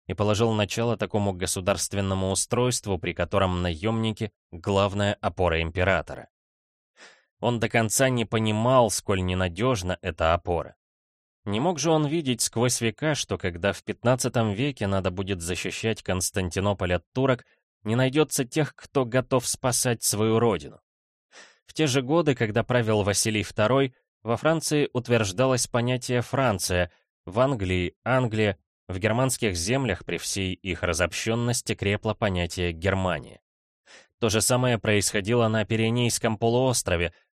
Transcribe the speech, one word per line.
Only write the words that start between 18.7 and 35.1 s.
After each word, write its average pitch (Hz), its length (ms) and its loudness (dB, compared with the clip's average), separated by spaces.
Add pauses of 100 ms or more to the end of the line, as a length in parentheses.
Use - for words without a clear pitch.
кто - 280 -2
готов 131 420 0
спасать - 580 -2
свою 110 340 2
родину. 101 420 0 (840)
В - 80 -20
те 156 120 2
же 131 160 2
годы, 151 340 2
когда 110 260 0
правил 110 400 2
Василий 104 400 0
второй, 123 520 0 (280)
во 110 140 -2
Франции 151 560 0
утверждалось 120 760 0
понятие 123 540 0
«Франция», 95 720 0 (320)
в 95 160 -2
Англии — 92 540 0 (100)
«Англия», 110 540 0 (300)
в 92 100 -8
германских 110 580 0
землях 107 480 -2
при 85 140 -6
всей 95 340 -4
их 90 320 -6
разобщённости 110 920 -2
крепло 101 400 -2
понятие 90 580 -2
«Германия». 92 680 -2 (800)
То 113 80 0
же 107 140 2
самое 123 360 2
происходило 107 680 2